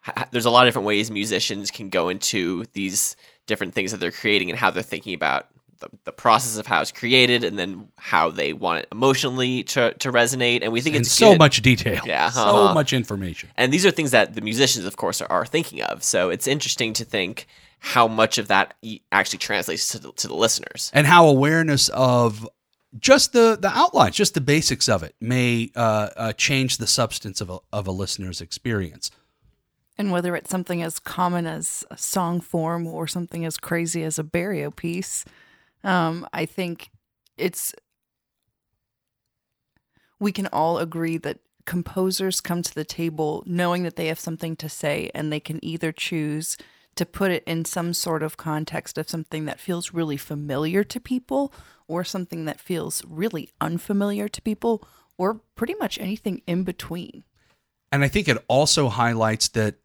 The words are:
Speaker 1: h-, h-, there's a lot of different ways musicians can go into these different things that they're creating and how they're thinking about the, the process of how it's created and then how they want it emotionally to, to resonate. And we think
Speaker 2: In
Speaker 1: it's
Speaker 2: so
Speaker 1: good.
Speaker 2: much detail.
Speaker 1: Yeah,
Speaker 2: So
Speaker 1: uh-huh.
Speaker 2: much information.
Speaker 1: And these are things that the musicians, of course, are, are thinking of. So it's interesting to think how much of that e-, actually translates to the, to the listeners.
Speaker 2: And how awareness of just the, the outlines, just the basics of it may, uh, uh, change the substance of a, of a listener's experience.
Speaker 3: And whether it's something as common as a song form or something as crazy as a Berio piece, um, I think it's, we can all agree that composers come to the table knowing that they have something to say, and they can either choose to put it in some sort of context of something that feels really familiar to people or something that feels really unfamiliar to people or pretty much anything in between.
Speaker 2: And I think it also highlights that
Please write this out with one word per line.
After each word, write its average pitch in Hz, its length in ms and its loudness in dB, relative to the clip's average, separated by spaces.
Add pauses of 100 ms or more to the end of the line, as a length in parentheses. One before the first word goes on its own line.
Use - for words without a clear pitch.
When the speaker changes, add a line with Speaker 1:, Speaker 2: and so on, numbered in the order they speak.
Speaker 1:
h-, - 120 -10
h-, 107 140 -6
there's 117 140 0
a 120 40 6
lot 123 180 8
of - 0 -
different 110 180 2
ways 107 240 2
musicians 101 640 -2
can 104 180 -12
go 90 200 0
into 92 640 -2
these 95 420 -4 (300)
different 101 280 -4
things 95 180 -4
that 104 100 -6
they're 90 100 -2
creating 101 380 0
and 117 100 -6
how 107 100 4
they're 90 140 -4
thinking - 300 -8
about 73 340 -2 (320)
the, - 80 -14 (160)
the - 80 -12
process 117 460 2
of 107 100 -10
how 85 140 2
it's - 100 -4
created 123 540 4
and 101 120 -4
then 95 300 -8 (100)
how 82 320 2
they 76 220 -2
want 82 280 -4
it - 120 -12
emotionally 127 720 0
to, - 300 0
to - 180 -6
resonate. 120 500 4
And 113 120 -2
we 117 80 0
think 151 140 -2
Speaker 2:
In 123 80 2
Speaker 1:
it's 131 80 0
Speaker 2:
so 220 200 10
Speaker 1:
good. 170 80 10
Speaker 2:
much 143 220 8
detail. 113 440 4
Speaker 1:
Yeah, 78 260 2
Speaker 2:
So 123 100 0
Speaker 1:
uh-huh. 104 320 6
Speaker 2:
much 151 180 2
information. 98 640 -4
Speaker 1:
And 127 160 2
these 180 140 2
are 185 60 6
things 147 200 -2
that 110 220 6
the 110 80 -8
musicians, 113 440 0
of 98 120 -8
course, - 240 -2
are, - 100 -4
are 90 140 2
thinking 156 380 -4
of. - 200 -4
So 90 260 2
it's 98 180 -4
interesting 131 460 -2
to 113 120 -6
think - 420 -4 (320)
how 117 280 4
much 110 320 2
of 104 80 -6
that 98 340 2
e-, 110 200 -12 (100)
actually 95 260 2
translates 87 540 -2
to 113 80 -8
the, 69 140 -18
to - 140 -6
the - 60 -8
listeners. - 600 -2
Speaker 2:
And 147 100 6
how 170 220 10
awareness 147 640 4
of 120 600 2 (500)
just 262 340 6
the, 226 220 6
the 196 140 -2
outlines, 220 460 4
just - 180 0
the 151 80 0
basics 143 480 2
of 95 140 2
it 78 180 -14
may, 120 540 0
uh, 107 420 0
uh, 110 160 -4
change 131 460 0
the 110 80 -4
substance - 520 -2
of 90 120 -8
a, 92 80 -12 (120)
of 104 140 -4
a 95 60 -4
listener's 92 500 -6
experience. 95 680 -4 (840)
Speaker 3:
And 202 160 -2
whether 175 240 0
it's - 140 -8
something 180 320 -2
as 165 160 -6
common 175 480 -2
as 160 460 -8
a - 80 -18
song 175 420 -2
form 170 460 -4
or 165 180 -6
something 170 400 -8
as 160 120 -6
crazy 170 460 -4
as 156 140 -6
a 160 60 -4
Berio 165 520 -6
piece, 170 480 -8 (600)
um, 175 500 -2
I 165 120 -4
think 175 440 -8 (480)
it's, - 380 -6 (2500)
we 208 120 0
can 196 160 -4
all 160 320 0
agree 165 380 -4
that - 240 -8 (240)
composers 190 760 -2
come 175 220 -4
to - 100 -6
the 156 100 -8
table 156 600 -4
knowing 175 380 0
that 170 120 -6
they 165 120 -4
have 160 120 -4
something 165 360 -8
to 156 120 -12
say, 151 460 -4
and 151 180 -6
they 151 80 -4
can - 240 -10
either 160 280 -4
choose 156 680 -6 (380)
to 175 100 -4
put - 260 -2
it 170 140 -2
in 165 180 -4
some 170 300 -6
sort 160 300 -4
of 156 140 -8
context 156 600 -6
of 156 100 -8
something 156 380 -8
that - 140 -8
feels 175 340 -6
really 156 240 -4
familiar 151 680 -2
to 240 160 -6
people 269 540 -4 (340)
or 175 160 -4
something 175 420 -8
that 151 140 -8
feels 156 460 -6
really 170 460 -6 (100)
unfamiliar 202 640 -4
to - 140 -12
people 220 420 -2 (320)
or 208 260 -2 (140)
pretty 330 200 -6
much 349 240 -6
anything 196 480 -6
in 180 160 -2
between. - 600 -10 (680)
Speaker 2:
And 143 120 2
I 139 40 2
think 190 200 0
it 117 200 0
also 139 420 4
highlights 110 600 0
that 107 360 -2